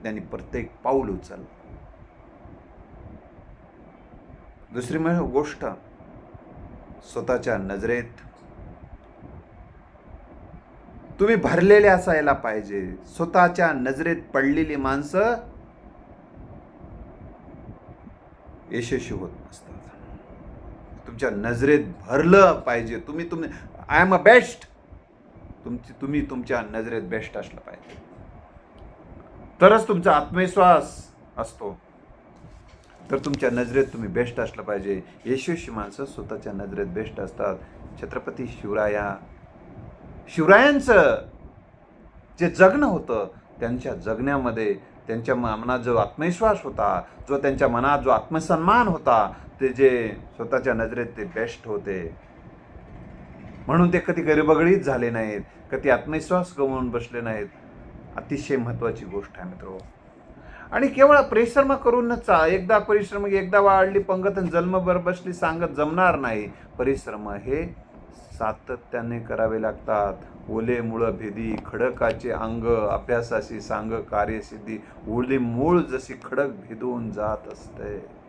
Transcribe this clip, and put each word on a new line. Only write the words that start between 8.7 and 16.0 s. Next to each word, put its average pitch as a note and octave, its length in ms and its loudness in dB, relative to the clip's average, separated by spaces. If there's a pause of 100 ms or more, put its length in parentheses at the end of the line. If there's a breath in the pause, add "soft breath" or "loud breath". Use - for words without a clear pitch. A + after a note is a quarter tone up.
तुम्ही G#3+ 160 4
भरलेले G3 520 6
असायला E3+ 460 4
पाहिजे. G2+ 640 -4 (200)
स्वतःच्या F3 560 4
नजरेत C#3+ 460 -2 (160)
पडलेली D3 420 0
माणसं D3 600 0 (3250)